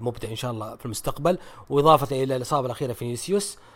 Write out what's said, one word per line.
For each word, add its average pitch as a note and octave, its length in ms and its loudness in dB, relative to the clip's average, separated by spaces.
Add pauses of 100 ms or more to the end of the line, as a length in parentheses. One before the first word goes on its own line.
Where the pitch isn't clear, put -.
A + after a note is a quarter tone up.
مبدع A#2 280 -6
إن A2 60 -8
شاء B2 160 -6
الله A2 240 -10
في - 100 -16
المستقبل، C#3+ 520 0 (320)
وإضافة C#3 540 6
إلى C3 120 0
الإصابة B2+ 300 0
الأخيرة A#2+ 280 -4
فينيسيوس. A#2+ 640 -4 (180)